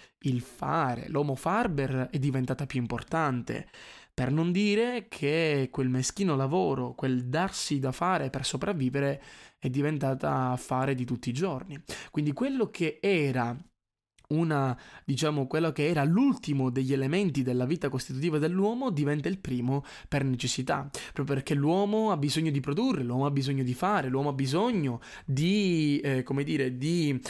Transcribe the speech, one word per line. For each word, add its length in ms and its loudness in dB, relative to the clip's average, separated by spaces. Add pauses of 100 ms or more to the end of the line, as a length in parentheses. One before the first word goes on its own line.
(220)
il 200 0
fare, 680 -2
l'homo 260 0
faber 720 0
è 80 -4
diventata 480 0
più 140 -4
importante. 880 -2 (440)
Per 200 0
non 200 2
dire 580 2
che 640 0
quel 180 0
meschino 460 0
lavoro, 600 0
quel 300 0
darsi 540 -2
da 120 0
fare 400 0
per 140 -4
sopravvivere 760 0 (380)
è 100 -4
diventata 880 0
fare 380 -2
di 100 -2
tutti 240 -4
i 40 -2
giorni. 460 -4 (300)
Quindi 240 0
quello 380 0
che 280 -2
era 560 2 (800)
una, 440 2 (280)
diciamo, 420 2
quello 240 2
che 160 0
era 160 2
l'ultimo 640 4
degli 240 0
elementi 500 2
della 220 2
vita 240 0
costitutiva 480 -2
dell'uomo 520 2
diventa 400 0
il 80 -2
primo 460 0 (240)
per 160 0
necessità, 680 -2 (240)
proprio 220 -2
perché 180 -2
l'uomo 580 2
ha 60 0
bisogno 340 0
di 80 0
produrre, 440 0
l'uomo 220 0
ha 60 0
bisogno 320 0
di 100 0
fare, 360 0
l'uomo 200 0
ha 40 -2
bisogno 680 0 (240)
di, 800 2
eh, 200 0
come 200 -2
dire, 340 0
di, 420 2 (100)